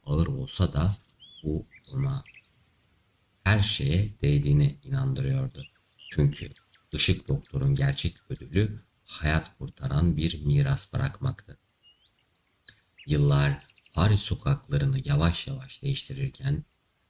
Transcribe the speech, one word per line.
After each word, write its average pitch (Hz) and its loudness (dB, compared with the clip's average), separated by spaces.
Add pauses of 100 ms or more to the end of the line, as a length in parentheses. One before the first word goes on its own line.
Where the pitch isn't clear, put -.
ağır 76 2
olsa 69 -2
da 87 2 (500)
bu 78 -2 (300)
ona 67 -4 (1200)
her 104 4
şeye 90 0
değdiğine 71 4
inandırıyordu. 67 -4 (440)
Çünkü 71 0 (420)
ışık - 2
doktorun 69 0
gerçek 69 0 (140)
ödülü 101 -2 (200)
hayat - -2
kurtaran 69 0
bir 78 -2
miras 69 0
bırakmaktı. 71 -6 (1500)
Yıllar 71 2 (280)
Paris 101 4
sokaklarını 69 -2
yavaş 76 2
yavaş 65 -12
değiştirirken - -4 (460)